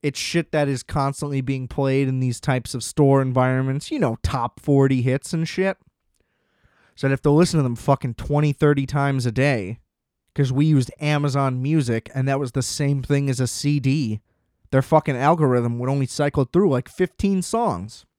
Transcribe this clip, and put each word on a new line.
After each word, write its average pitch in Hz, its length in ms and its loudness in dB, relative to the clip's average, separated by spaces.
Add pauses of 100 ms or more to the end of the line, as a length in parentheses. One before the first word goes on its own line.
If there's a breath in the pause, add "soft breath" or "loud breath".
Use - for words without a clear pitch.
it's 147 160 -4
shit - 340 -4
that 147 160 0
is 135 140 -4
constantly 143 580 -4
being 131 260 -4
played 135 420 0
in 131 120 -2
these 127 200 -2
types 127 340 -2
of 120 100 -6
store 139 380 4
environments, 131 680 0
you 311 80 -2
know, 120 240 0
top - 380 -4
forty 135 400 4
hits 131 320 -2
and 165 160 -2
shit. 190 300 -2 (1160)
So - 120 -4
I'd 135 40 2
have 135 100 -4
to 147 80 2
listen 160 280 4
to 147 40 2
them 123 140 -2
fucking 127 380 -2
twenty, 147 380 0
thirty 143 320 2
times 139 400 -2
a 120 80 -2
day 117 460 -2 (560)
'cause 135 180 -2
we 143 140 2
used 143 240 2 (100)
Amazon 139 640 -2
Music, 131 520 -2
and 135 140 -2
that 135 100 0
was 135 140 -6
the 135 100 -2
same 139 400 -2
thing 139 280 0
as 123 100 -2
a 127 60 0
C 147 340 -2
D. 131 400 -2 (500)
Their 135 120 4
fucking 151 340 2
algorithm 123 640 2
would 123 100 -4
only 139 180 0
cycle 143 380 -2
through, 175 260 2
like, 123 180 -2
fifteen 190 520 -2
songs. 143 640 -4 (140)